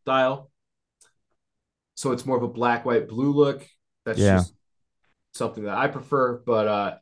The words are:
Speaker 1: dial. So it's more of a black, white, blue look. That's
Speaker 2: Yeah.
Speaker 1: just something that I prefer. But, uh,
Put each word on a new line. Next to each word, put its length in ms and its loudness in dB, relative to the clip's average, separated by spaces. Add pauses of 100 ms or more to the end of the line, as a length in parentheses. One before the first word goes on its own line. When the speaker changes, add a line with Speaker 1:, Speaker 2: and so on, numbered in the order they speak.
Speaker 1:
dial. 460 0 (1400)
So 180 -4
it's 120 -6
more 120 0
of 60 -2
a 40 -2
black, 380 -2
white, 240 0
blue 240 -2
look. 340 2 (380)
That's 140 -2
Speaker 2:
Yeah. 180 6
Speaker 1:
just 160 0 (800)
something 320 -6
that 120 -4
I 120 0
prefer. 560 -2
But, 220 2
uh, 340 -2